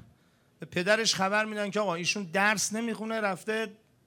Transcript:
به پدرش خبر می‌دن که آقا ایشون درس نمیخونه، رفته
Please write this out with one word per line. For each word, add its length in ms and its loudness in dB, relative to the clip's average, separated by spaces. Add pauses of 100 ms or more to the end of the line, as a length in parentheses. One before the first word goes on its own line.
(580)
به 80 -14
پدرش 480 2
خبر 300 2
می‌دن 260 -4
که 100 0
آقا 140 0
ایشون 280 -2
درس 500 2
نمیخونه، 480 -4
رفته 520 -2 (340)